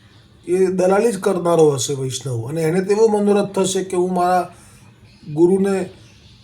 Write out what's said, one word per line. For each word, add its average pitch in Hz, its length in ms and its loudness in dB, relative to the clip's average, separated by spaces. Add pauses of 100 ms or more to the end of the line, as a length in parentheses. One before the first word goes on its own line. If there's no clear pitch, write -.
(520)
એ 190 140 2
દલાલી 190 460 2
જ 190 80 -6
કરનારો 170 500 2
હશે 139 240 -4
વૈષ્ણવ, 127 540 -8
અને 160 140 -4
એને 165 180 0
તેવો 208 280 2
મનોરથ 202 500 0
થશે 185 260 -2
કે 185 120 -6
હું 185 180 0
મારા 180 400 0 (760)
ગુરુને 185 580 2 (540)